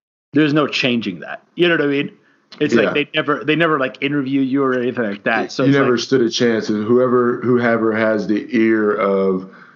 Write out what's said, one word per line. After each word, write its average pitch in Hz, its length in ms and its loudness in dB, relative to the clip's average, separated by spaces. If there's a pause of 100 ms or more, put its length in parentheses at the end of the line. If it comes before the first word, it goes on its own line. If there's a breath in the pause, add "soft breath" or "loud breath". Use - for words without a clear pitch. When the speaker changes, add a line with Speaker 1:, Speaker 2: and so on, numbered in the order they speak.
(340)
Speaker 1:
there's 147 200 2
no 147 140 0
changing 107 540 -4
that. - 200 -14 (140)
You 170 140 2
know 170 60 2
what 147 100 0
I - 20 0
mean? 139 240 -2 (480 soft breath)
It's 147 160 0
Speaker 2:
Yeah. 113 80 4
Speaker 1:
like 90 100 0
they 147 220 -2
never, 147 280 -2
they 151 120 0
never, 156 240 0
like, 131 220 -4
interview 139 400 -2
you 135 220 0
or 127 140 0
anything 123 280 -2
like 101 180 -8
that. 113 280 -2
So - 120 -2
Speaker 2:
You 135 60 4
Speaker 1:
it's 139 100 4
Speaker 2:
never 131 140 2
Speaker 1:
like 117 60 0
Speaker 2:
stood 131 220 0
a 113 80 2
chance. 113 400 0
And 107 160 -2
whoever, 123 560 2
whoever 117 540 0
has 110 320 0
the 101 180 -2 (100)
ear 110 360 2
of 98 580 0 (260 loud breath)